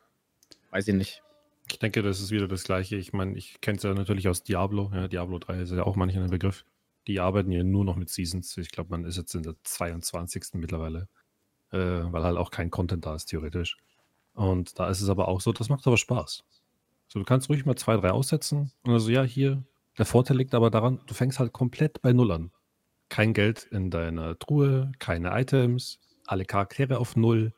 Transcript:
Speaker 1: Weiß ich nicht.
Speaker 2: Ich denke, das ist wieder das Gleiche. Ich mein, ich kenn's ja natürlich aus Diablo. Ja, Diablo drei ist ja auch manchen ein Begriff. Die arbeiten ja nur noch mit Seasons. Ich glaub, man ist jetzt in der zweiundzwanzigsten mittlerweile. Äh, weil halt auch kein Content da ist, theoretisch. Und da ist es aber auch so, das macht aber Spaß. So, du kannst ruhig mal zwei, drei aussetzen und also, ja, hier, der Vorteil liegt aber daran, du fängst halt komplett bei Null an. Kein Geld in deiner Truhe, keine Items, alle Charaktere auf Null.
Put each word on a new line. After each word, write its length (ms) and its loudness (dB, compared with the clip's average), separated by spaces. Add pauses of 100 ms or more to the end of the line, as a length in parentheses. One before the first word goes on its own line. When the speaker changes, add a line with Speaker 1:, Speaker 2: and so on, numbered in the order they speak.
(720)
Speaker 1:
Weiß 160 -2
ich 80 2
nicht. 280 -2 (460)
Speaker 2:
Ich 100 -10
denke, 220 0
das 200 0
ist 100 -8
wieder 180 0
das 160 -4
Gleiche. 320 -2
Ich 160 -8
mein, 240 -2
ich 240 -16
kenn's 220 -2
ja 100 0
natürlich 360 0
aus 160 0
Diablo. 500 0
Ja, 140 -2
Diablo 300 -6
drei 220 -6
ist 120 -4
ja 100 0
auch 140 2
manchen 260 2
ein 80 0
Begriff. 340 -2 (420)
Die 140 -2
arbeiten 300 2
ja 140 2
nur 200 4
noch 120 0
mit 120 -6
Seasons. 480 -6
Ich 140 -8
glaub, 180 -8
man 160 -6
ist 120 -8
jetzt 180 -8
in 80 -4
der 220 -10
zweiundzwanzigsten 960 -6
mittlerweile. 480 -6 (640)
Äh, 60 -2
weil 440 -2
halt 160 2
auch 120 -2
kein 200 -4
Content 340 -2
da 120 -6
ist, 100 -10
theoretisch. 500 -6 (560)
Und 460 0
da 100 -2
ist 120 0
es 80 0
aber 200 2
auch 120 0
so, 120 0
das 160 -4
macht 180 0
aber 120 6
Spaß. 460 -4 (640)
So, 100 -6
du 60 -2
kannst 240 2
ruhig 180 0
mal 100 2
zwei, 200 2
drei 160 2
aussetzen 580 0 (120)
und 100 2
also, 180 4
ja, 140 4
hier, 400 0 (320)
der 100 2
Vorteil 300 4
liegt 180 0
aber 160 6
daran, 360 2
du 80 -12
fängst 260 0
halt 120 0
komplett 500 0
bei 100 6
Null 180 6
an. 220 -4 (560)
Kein 260 2
Geld 300 2
in 260 -4
deiner 480 -4
Truhe, 640 2
keine 380 -2
Items, 600 2 (280)
alle 180 -2
Charaktere 540 -2
auf 180 -2
Null. 420 4